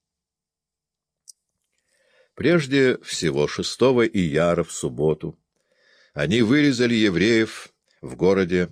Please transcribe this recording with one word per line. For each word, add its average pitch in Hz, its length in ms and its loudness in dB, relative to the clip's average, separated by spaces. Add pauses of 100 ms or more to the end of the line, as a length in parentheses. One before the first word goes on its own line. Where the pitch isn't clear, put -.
(2250)
Прежде 135 640 0
всего, 73 480 -2
шестого 120 580 0
Ияра 85 600 0
в - 80 -18
субботу, 76 680 -4 (760)
они 82 280 0
вырезали 123 520 2
евреев 110 800 0 (280)
в - 160 -14
городе 90 560 0